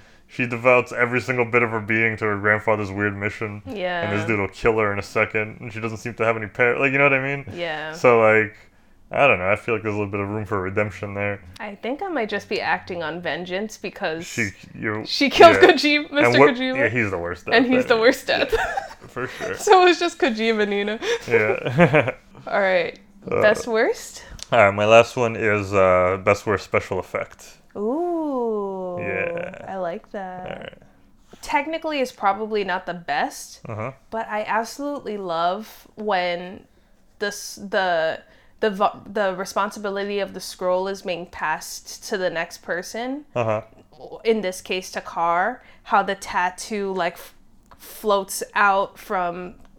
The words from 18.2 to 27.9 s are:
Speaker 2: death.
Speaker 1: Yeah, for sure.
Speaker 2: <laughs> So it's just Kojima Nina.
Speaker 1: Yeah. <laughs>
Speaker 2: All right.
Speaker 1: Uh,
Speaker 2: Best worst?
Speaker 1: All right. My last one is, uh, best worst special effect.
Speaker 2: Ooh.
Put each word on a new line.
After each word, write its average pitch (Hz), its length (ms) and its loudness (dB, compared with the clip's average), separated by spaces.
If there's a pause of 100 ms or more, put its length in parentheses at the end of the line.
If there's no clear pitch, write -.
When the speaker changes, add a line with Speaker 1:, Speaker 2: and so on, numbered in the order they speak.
Speaker 2:
death. - 240 0
Speaker 1:
Yeah, - 560 -4
for - 180 -8
sure. - 280 -8
Speaker 2:
<laughs> - 20 -10
So 370 320 8
it's 349 100 4
just 349 220 -2
Kojima 220 480 2
Nina. 208 320 -2 (260)
Speaker 1:
Yeah. 120 880 4 (180)
<laughs> - 160 -18
Speaker 2:
All - 140 0
right. 185 360 0 (320)
Speaker 1:
Uh, - 140 0
Speaker 2:
Best 214 240 4
worst? 240 560 -2 (300)
Speaker 1:
All 120 80 6
right. 101 120 8
My 104 140 2
last 113 300 8
one 113 180 0
is, 104 400 0
uh, 92 480 6
best 101 240 2
worst 101 160 2
special 95 380 -2
effect. - 560 -10 (200)
Speaker 2:
Ooh. 226 1200 -4